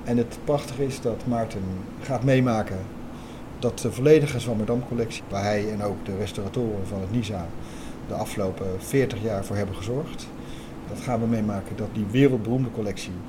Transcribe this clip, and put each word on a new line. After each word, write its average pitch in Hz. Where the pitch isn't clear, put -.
En 120
het 120
prachtige 139
is 127
dat 107
Maarten 113
gaat 123
meemaken 123
dat 120
de 117
volledige 143
Zwammerdam-collectie, 113
waar 98
hij 104
en 101
ook 101
de 98
restauratoren 104
van 98
het 95
nisa 104
de -
afgelopen 98
veertig 113
jaar 101
voor 104
hebben 95
gezorgd, 117
dat 101
gaan 123
we 117
meemaken 104
dat 104
die 110
wereldberoemde 127
collectie 104